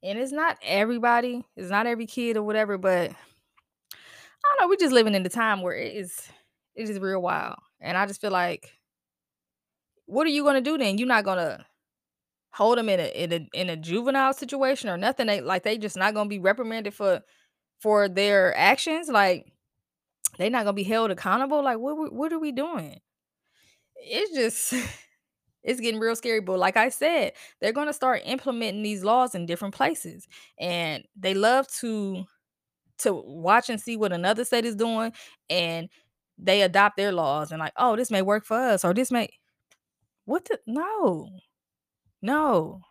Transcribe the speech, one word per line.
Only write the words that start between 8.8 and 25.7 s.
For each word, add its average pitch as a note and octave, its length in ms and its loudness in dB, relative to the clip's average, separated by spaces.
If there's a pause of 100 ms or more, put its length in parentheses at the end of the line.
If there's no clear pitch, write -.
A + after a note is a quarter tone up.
what B3 220 0
are D#4 40 2
you D4 120 0
gonna C#4 180 4
do D4+ 160 -2
then? G#3 200 0
You're B3 100 -2
not A3+ 160 2
gonna F3+ 420 -4 (840)
hold A#3 280 4
'em A3 100 -2
in F#3+ 120 4
a, D3 60 -2 (160)
in E3+ 100 -2
a, E3 200 -6
in F3+ 160 -4
a D#3+ 80 -6
juvenile A#3+ 560 0
situation C4+ 560 -2
or F3 80 -4
nothing? A3+ 300 0
They, G3+ 140 0
like, F#3 220 -2
they A3 140 0
just G#3 200 -8
not G3 180 0
gonna G#3 140 -2
be G#3 100 -6
reprimanded G#3+ 540 -2
for, F#3+ 280 2 (600)
for G#3 280 4
their G3 480 4
actions? D4+ 520 4
Like, G3 420 2 (880)
they F#3+ 100 0
not A#3 160 0
gonna G3+ 80 0
be G3+ 100 -4
held A3 280 0
accountable? C4 520 0
Like, B3 160 0
what, C#4+ 180 -6
what, D#4 160 -6
what D4+ 200 -4
are D#4+ 60 -4
we D4+ 140 -4
doing? A#3 460 -6 (1000)
It's G4+ 360 -4
just, A#3 400 -2 (680)
<laughs> - 240 -20
it's B3 180 -4